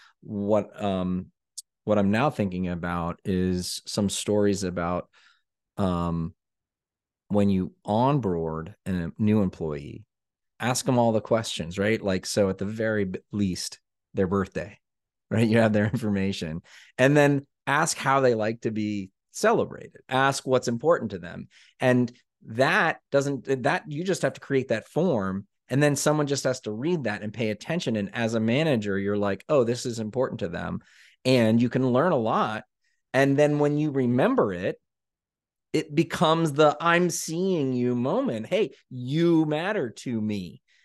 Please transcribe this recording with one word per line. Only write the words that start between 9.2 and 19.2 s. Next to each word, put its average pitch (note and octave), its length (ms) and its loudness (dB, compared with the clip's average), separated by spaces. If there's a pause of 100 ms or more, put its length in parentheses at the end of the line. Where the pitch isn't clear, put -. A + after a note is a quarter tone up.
employee, D#2 640 -6 (540)
ask A#2+ 280 -2
them B2+ 120 2
all A#2 140 4
the A2 80 2
questions, G2 580 -2
right? G#2+ 240 0
Like, F#2+ 240 -2
so G2+ 220 2
at F#2+ 100 -4
the G2 60 -6
very A2 400 -2
b-, F#2 160 -6 (120)
least, G2 460 -4 (360)
their F#2+ 120 2
birthday, F#2+ 520 -4 (520)
right? A2+ 160 4
You A2 120 4
have A2 140 6
their G#2 120 2
<laughs> G#2+ 80 0
information, G2 680 -4 (340)
and C#3 200 4
then C#3+ 300 4 (200)
ask D3+ 300 0
how C#3 240 2
they B2 140 4
like A2 280 -2
to A#2 80 -2
be G#2 400 -4 (200)